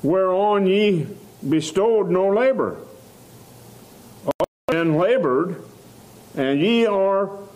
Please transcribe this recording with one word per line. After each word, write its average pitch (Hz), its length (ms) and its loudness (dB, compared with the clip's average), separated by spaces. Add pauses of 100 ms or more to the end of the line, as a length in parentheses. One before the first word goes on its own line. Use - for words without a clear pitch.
whereon 190 640 2
ye 190 400 2 (420)
bestowed 190 600 0
no 185 180 2
labor. 202 480 0 (1500)
All - 200 -4 (240)
men 160 280 0
labored, 175 580 0 (800)
and 139 240 0
ye 233 240 2
are 196 460 0 (260)